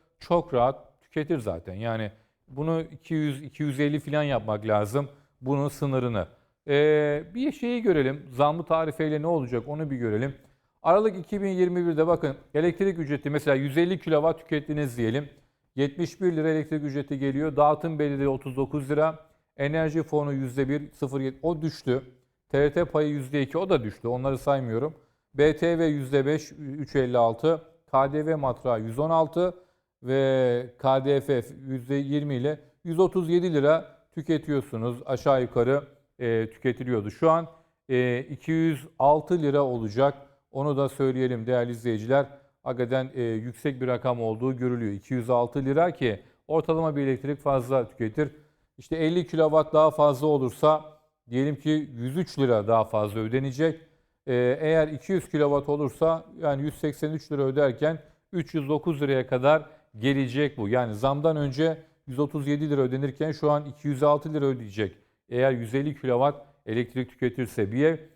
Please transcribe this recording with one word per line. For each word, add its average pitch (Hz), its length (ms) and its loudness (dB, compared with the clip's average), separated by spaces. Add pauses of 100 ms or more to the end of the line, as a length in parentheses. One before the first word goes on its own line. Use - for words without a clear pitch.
(200)
çok 170 340 0
rahat 127 480 0
tüketir 151 380 -4
zaten. 92 360 -8
Yani 110 360 -4 (360)
bunu 160 340 -4
iki 160 320 -10
yüz, 151 280 -2
iki 151 220 -8
yüz 139 160 -2
elli 147 200 0
falan 147 240 -2
yapmak 110 440 -2
lazım. 107 420 0 (320)
Bunun 139 260 -2
sınırını. 123 600 -2 (400)
Ee, 147 560 4 (120)
bir 262 160 -2
şeyi 240 300 -4
görelim. 147 480 0
Zamlı 147 340 2
tarifeyle 156 580 -2
ne 156 60 -4
olacak 127 400 -2
onu 147 240 -6
bir 135 60 -4
görelim. 120 380 -2 (480)
Aralık 196 340 4
iki 190 240 -6
bin 196 60 -2
yirmi 180 400 0
birde 160 200 2
bakın 165 280 0 (180)
elektrik 170 460 0
ücreti 143 300 -4
mesela 143 260 2
yüz 135 220 -2
elli 175 220 2
kilowatt 160 400 2
tükettiniz 147 580 -4
diyelim. 120 320 -2 (460)
Yetmiş 143 460 -2
bir 180 140 2
lira 156 140 0
elektrik 156 340 -2
ücreti 139 360 -6
geliyor. 139 360 -2
Dağıtım 151 440 2
bedeli 143 280 0
otuz 135 300 -4
dokuz 135 320 -2
lira. 156 300 2 (380)
Enerji 156 460 0
fonu 147 300 -2
yüzde 135 360 -2
bir, 143 220 -4
sıfır 135 300 -4
yet, 135 200 -4
o 160 200 -2
düştü. 135 400 -2 (480)
T 139 100 2
R 147 140 4
T 175 120 2
payı 151 240 0
yüzde 143 320 -2
iki, 135 160 -4
o 190 120 -2
da 147 140 2
düştü. 117 240 -8
Onları 127 300 -2
saymıyorum. 135 560 -2 (400)
B 147 220 4
T 170 240 2
V 165 60 2
yüzde 139 400 0
beş, 151 340 -2
üç 143 360 -8
elli 123 220 2
altı. 120 440 2 (300)
K 139 220 2
D 151 120 -2
V 160 100 0
matrağı 127 460 -2
yüz 113 180 -6
on 156 100 0
altı 165 440 2 (500)
ve 127 760 2
K 135 260 2
D 139 160 2
F 131 220 0 (240)
yüzde 131 280 -4
yirmi 143 400 -2
ile 143 240 -2 (240)
yüz 165 160 -2
otuz 180 300 2
yedi 175 240 2
lira 151 440 2 (140)
tüketiyorsunuz 135 920 -4
aşağı 135 360 2
yukarı, 127 420 0 (360)
e, 113 300 -2
tüketiliyordu. 117 640 -4
Şu 160 180 2
an, 165 180 2 (420)
e, 123 300 2 (100)
iki 147 220 -8
yüz 160 360 0 (120)
altı 151 420 4
lira 143 200 2
olacak. 123 520 0 (380)
Onu 139 260 -4
da 139 120 0
söyleyelim 127 580 -2
değerli 120 240 0
izleyiciler. 117 540 0 (380)
Hakikaten, 131 520 -2
e, 131 60 -4
yüksek 120 600 -4
bir 127 60 -2
rakam 123 340 -2
olduğu 117 360 -2
görülüyor. 120 360 -2
İki 101 200 -8
yüz 120 160 -2
altı 123 360 0
lira 156 260 2
ki 113 280 -2 (280)
ortalama 160 480 0
bir 143 60 -2
elektrik 135 380 -2
fazla 131 480 0
tüketir. 117 420 -4 (480)
İşte - 180 -8
elli 165 320 0
kilowatt 156 460 4
daha 156 180 6
fazla 147 360 4
olursa 151 720 2 (300)
diyelim 139 260 0
ki 151 380 -2
yüz 123 240 -6
üç 180 220 -4
lira 117 280 4
daha 113 180 4
fazla 107 340 -2
ödenecek. 135 640 -2 (460)
Ee, 123 340 2
eğer 156 260 2
iki 151 240 -8
yüz 185 180 -2
kilowatt 143 400 2
olursa 147 560 0 (160)
yani 143 200 -2
yüz 147 140 -4
seksen 151 360 -4
üç 156 200 -10
lira 139 100 -2
öderken 139 580 0 (340)
üç 165 200 -6
yüz 143 160 -2
dokuz 151 320 -2
liraya 135 260 2
kadar 143 380 2 (340)
gelecek 135 580 0
bu. 104 120 -4
Yani 117 260 0
zamdan 143 420 0
önce 147 400 0 (300)
yüz 131 120 -4
otuz 143 280 -2
yedi 147 220 0
lira 139 120 2
ödenirken 135 500 -2
şu 151 200 0
an 147 140 0
iki 143 220 -12
yüz 143 160 -2
altı 147 300 2
lira 143 120 0
ödeyecek. 110 520 -4 (320)
Eğer 127 220 2
yüz 117 240 -4
elli 143 260 -4
kilowatt 131 440 0 (200)
elektrik 120 440 -4
tüketirse 120 640 -4
bir 131 140 2
ev, 160 120 2 (180)